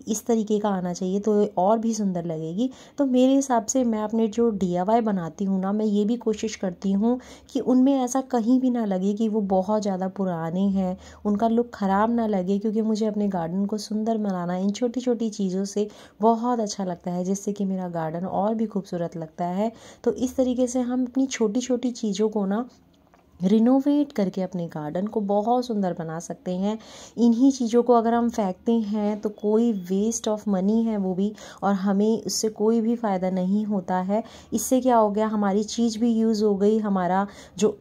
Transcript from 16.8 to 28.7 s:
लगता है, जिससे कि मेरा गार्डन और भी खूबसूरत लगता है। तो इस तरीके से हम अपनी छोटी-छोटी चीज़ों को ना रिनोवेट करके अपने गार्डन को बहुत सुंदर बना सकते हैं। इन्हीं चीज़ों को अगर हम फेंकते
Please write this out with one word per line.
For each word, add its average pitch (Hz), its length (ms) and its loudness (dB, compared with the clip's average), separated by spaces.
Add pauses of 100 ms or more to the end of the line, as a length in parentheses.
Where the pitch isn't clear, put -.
लगता 180 260 -6
है, 180 140 -4
जिससे 196 280 -4
कि 202 120 -4
मेरा 185 300 -4
गार्डन 165 320 -4
और 196 280 0
भी 220 120 -2
खूबसूरत 175 500 -6
लगता 160 300 -8
है। 196 240 -2 (340)
तो 233 100 2
इस 254 220 -4
तरीके 254 300 2
से 247 140 -4
हम 254 240 -2
अपनी 262 220 -2
छोटी-छोटी 247 640 -2
चीज़ों 214 380 -2
को 214 180 -2
ना 208 180 -2 (760)
रिनोवेट 269 720 4
करके 185 300 -2
अपने 180 240 -4
गार्डन 160 400 -4
को 220 160 -4
बहुत 214 440 0
सुंदर 202 260 0
बना 165 260 -6
सकते 175 360 -8
हैं। 202 220 -2 (420)
इन्हीं 233 340 6
चीज़ों 240 300 2
को 247 100 4
अगर 233 220 4
हम 233 160 2
फेंकते 208 420 -2